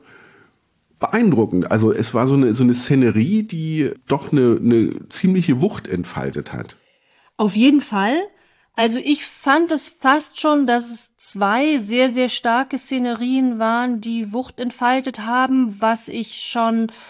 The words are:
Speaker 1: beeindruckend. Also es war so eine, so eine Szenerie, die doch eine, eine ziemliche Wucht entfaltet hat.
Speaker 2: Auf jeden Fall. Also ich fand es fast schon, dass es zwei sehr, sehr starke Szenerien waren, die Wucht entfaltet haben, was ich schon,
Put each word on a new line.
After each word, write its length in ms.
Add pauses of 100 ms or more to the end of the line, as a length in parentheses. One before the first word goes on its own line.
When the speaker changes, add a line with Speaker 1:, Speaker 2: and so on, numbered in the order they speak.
(1000)
Speaker 1:
beeindruckend. 720
Also 200
es 220
war 140
so 80
eine, 180
so 100
eine 120
Szenerie, 680
die 480 (160)
doch 240
eine, 300
eine 480
ziemliche 520
Wucht 260
entfaltet 680
hat. 240 (600)
Speaker 2:
Auf 180
jeden 260
Fall. 360 (580)
Also 240
ich 260
fand 460
es 160
fast 520
schon, 280
dass 240
es 260
zwei 600
sehr, 320
sehr 180
starke 500
Szenerien 800
waren, 440
die 320
Wucht 260
entfaltet 600
haben, 600
was 300
ich 340
schon, 480 (180)